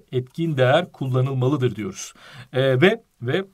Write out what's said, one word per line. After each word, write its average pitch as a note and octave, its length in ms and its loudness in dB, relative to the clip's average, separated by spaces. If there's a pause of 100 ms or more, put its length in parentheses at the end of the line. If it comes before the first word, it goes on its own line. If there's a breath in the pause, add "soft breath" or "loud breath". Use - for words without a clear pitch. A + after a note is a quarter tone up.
(120)
Etkin D3 460 -4
değer C#3 340 2
kullanılmalıdır B2+ 840 0
diyoruz. G2 380 -10 (400 loud breath)
Ee, C3 280 2
ve, G#3+ 200 4 (200)
ve D3 220 -4 (100)